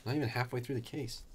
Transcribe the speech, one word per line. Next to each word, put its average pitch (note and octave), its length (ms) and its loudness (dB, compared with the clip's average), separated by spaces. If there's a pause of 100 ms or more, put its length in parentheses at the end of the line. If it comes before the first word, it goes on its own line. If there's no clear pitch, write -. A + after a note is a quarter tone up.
Not B2+ 120 2
even C#3+ 120 4
halfway B2 320 2
through B2+ 140 -2
the A#2+ 60 2
case. C3 420 -4 (120)